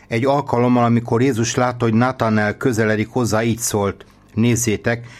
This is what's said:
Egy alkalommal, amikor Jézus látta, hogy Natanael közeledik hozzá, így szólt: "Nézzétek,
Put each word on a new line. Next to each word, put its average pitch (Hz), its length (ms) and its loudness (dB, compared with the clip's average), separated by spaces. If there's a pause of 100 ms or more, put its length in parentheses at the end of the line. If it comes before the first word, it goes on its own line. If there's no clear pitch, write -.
Egy 117 160 -2
alkalommal, 123 600 2
amikor 117 380 2
Jézus 117 320 0
látta, 123 300 -2
hogy 113 100 0
Natanael 110 640 0
közeledik 107 520 0
hozzá, 110 340 -2
így 117 160 -2
szólt: 101 480 -4 (280)
"Nézzétek, 117 720 0 (140)